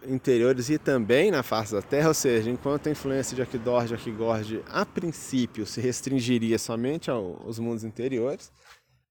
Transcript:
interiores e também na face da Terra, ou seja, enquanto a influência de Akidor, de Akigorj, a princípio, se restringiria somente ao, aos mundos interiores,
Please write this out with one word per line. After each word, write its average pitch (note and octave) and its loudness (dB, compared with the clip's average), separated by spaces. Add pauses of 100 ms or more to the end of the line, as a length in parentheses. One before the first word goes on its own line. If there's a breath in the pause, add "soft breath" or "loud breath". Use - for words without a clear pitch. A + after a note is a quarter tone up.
interiores B2+ 4
e D3+ 2
também C3+ 4
na C#3+ 2
face A2 -2
da G2+ 0
Terra, D3 2
ou D#3 6
seja, A#2 2
enquanto C#3 -2
a D3+ 0
influência C3+ -2
de B2+ 0
Akidor, A#2+ 0
de A#2 -4
Akigorj, A2 -2
a F#3 -2
princípio, C3 -4
se - -8
restringiria A#2+ 0
somente B2+ -4
ao, G2+ -4
aos A2+ -10
mundos A#2 -4
interiores, B2 -4 (580 soft breath)